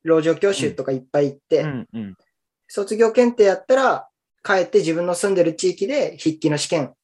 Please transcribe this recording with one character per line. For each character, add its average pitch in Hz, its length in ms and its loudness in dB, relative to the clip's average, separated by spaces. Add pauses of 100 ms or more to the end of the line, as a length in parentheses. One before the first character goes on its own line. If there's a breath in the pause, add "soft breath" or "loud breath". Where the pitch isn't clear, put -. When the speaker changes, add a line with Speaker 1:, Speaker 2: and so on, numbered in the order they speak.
Speaker 1:
路 160 180 4
上 165 140 2
教 196 160 0
習 156 200 -2
と 131 120 -8
か 135 80 -4
い 131 60 -4
っ 127 120 -10
ぱ 147 100 2
い 143 120 0
行 - 20 -20
っ - 40 -20
て、 156 240 0
Speaker 2:
う 156 40 -4
ん、 131 260 -8
う 113 60 -10
ん。 98 160 -10 (540)
Speaker 1:
卒 202 280 -6
業 226 160 2
検 240 240 2
定 214 80 4
や 190 100 4
っ 180 120 -8
た 262 100 2
ら、 247 320 0 (340)
帰 190 200 0
っ 165 40 -2
て 214 120 0
自 165 160 2
分 175 120 -2
の 180 80 -2
住 196 180 -2
ん - 20 0
で 175 80 2
る 160 120 2
地 180 160 -2
域 185 160 -4
で 247 320 -4
筆 156 180 -2
記 156 140 0
の 147 80 0
試 - 100 -6
験 156 360 -2